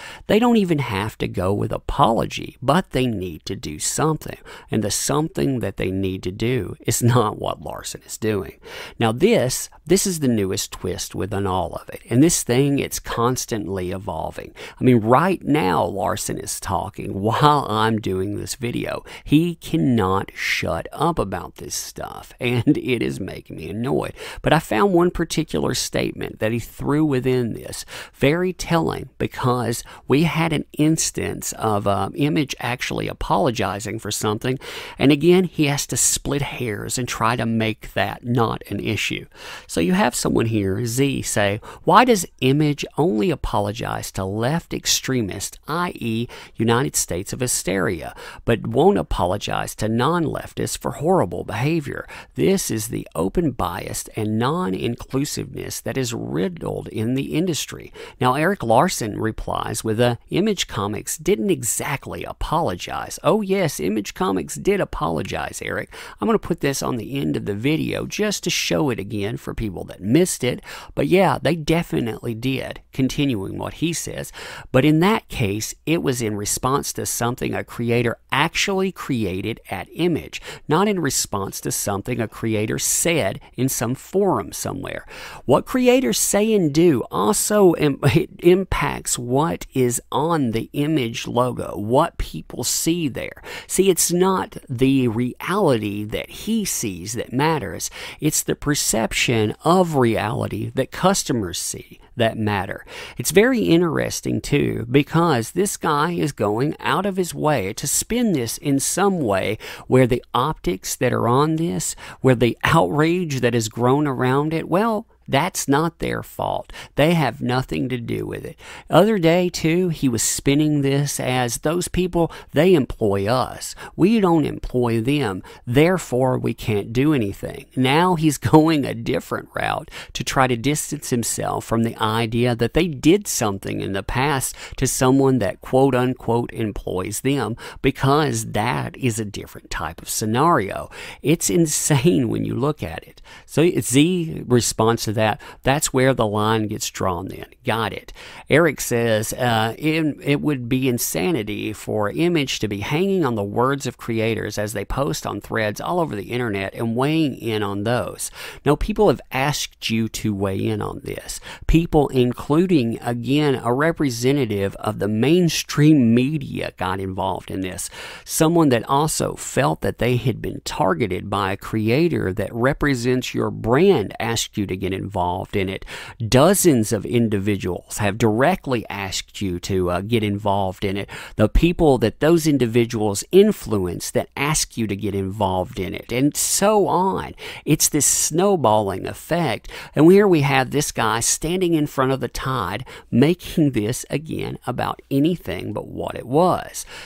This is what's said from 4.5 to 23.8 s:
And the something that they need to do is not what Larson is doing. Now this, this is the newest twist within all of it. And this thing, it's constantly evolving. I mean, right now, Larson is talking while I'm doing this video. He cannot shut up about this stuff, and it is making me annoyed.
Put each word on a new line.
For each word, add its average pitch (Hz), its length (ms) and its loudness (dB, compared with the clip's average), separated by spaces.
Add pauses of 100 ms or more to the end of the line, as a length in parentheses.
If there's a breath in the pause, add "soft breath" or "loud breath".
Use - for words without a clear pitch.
And 110 120 0
the 101 80 -2
something 143 720 -2
that 101 160 -4
they 101 140 -2
need 95 320 -2
to 92 100 -4
do 113 440 -2 (100)
is - 160 0
not 117 360 2
what - 220 -6
Larson - 460 -12
is - 100 -12
doing. 107 420 -4 (400 loud breath)
Now 113 140 2
this, 143 560 2 (160)
this 185 220 2
is 175 140 -2
the 135 80 2
newest 101 440 0
twist - 420 -8
within 98 320 -4
all 92 280 -2
of - 160 -12
it. - 180 -14
And 123 140 4
this 170 200 4
thing, 139 360 2
it's - 200 -4
constantly 101 920 -2
evolving. 90 640 -8 (260 loud breath)
I 117 40 0
mean, 123 160 6
right 135 500 4
now, 113 340 2
Larson 95 540 -4
is - 220 -8
talking 95 600 -6
while 143 480 2
I'm 110 320 0
doing 101 360 -4
this 95 180 -8
video. 101 500 -6 (200 loud breath)
He 165 320 2
cannot 117 760 2
shut - 600 -4
up 160 260 -2
about 95 380 -6
this - 180 -10
stuff, - 640 -12
and 123 400 2
it 120 240 -2
is 135 160 -2
making 87 380 -12
me 80 120 -10
annoyed. 95 440 -4 (300 loud breath)